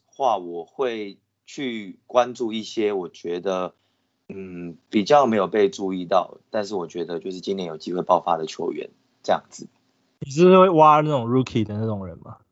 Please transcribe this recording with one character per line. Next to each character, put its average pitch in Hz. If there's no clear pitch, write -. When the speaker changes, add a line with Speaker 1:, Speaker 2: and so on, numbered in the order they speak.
Speaker 1:
话， 123
我 85
会 110
去 113
关 123
注 117
一 110
些 104
我 92
觉 85
得， 92
嗯， 87
比 104
较 143
没 113
有 95
被 98
注 95
意 90
到， 87
但 107
是 104
我 87
觉 85
得 85
就 92
是 92
今 98
年 92
有 78
机 87
会 90
爆 87
发 85
的 80
球 85
员， -
这 -
样 80
子。 -
Speaker 2:
你 139
是 180
会 185
挖 151
那 151
种 123
rookie 120
的 104
那 110
种 101
人 82
吗？ -